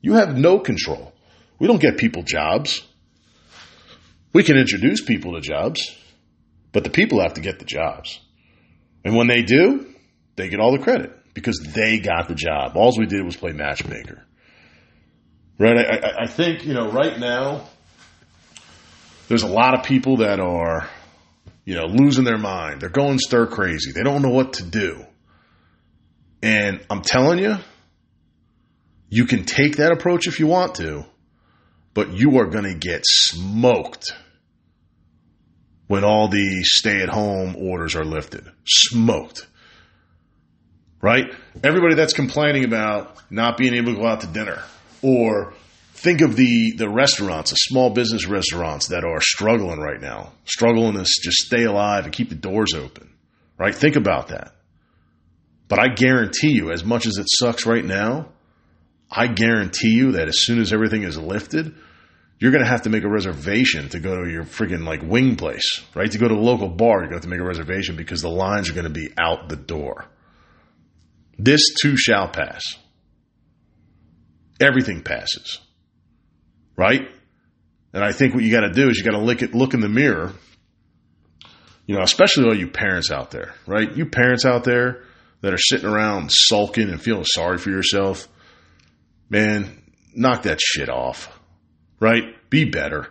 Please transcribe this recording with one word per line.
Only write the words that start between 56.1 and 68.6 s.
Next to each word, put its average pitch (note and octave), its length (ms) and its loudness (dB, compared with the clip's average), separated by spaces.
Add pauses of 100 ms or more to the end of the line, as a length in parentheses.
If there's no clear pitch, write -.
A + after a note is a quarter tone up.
you, E2 200 0
as E2+ 140 -6
much A#2 180 -2
as G#2 140 -2
it G2 100 -6
sucks - 380 0
right A#2 180 2
now, G#2+ 440 -4 (840)
I A#2 160 0
guarantee A2 640 0
you B2 220 4
that E2 160 -2
as - 120 -2
soon A#2+ 180 0
as G#2 140 0
everything A2 300 0
is D#2+ 160 -8
lifted, G#2+ 560 -6 (640)
you're A#2+ 120 4
gonna C3+ 140 4
have A#2 180 0
to A2 80 -2
make G#2+ 140 -2
a G2+ 60 0
reservation F#2 800 -2
to E2+ 80 -10
go F2+ 260 -6
to E2+ 60 -6
your E2 140 -8
freaking, E2+ 420 -4
like, D#2+ 160 -6
wing A#2 340 2
place, - 460 -6 (120)
right? F#2+ 160 -2
To G#2 60 -8
go A#2 120 2
to A2 60 2
the G#2 60 -2
local A2+ 280 2
bar, G2+ 320 2
you're E2 80 -6
gonna E2+ 80 -10
have D#2+ 80 -12
to F2 40 -12
make F2+ 120 -6
a F2+ 40 -4
reservation F2+ 500 -6
because D#2 280 -10
the E2 80 -4
lines F#2+ 400 -2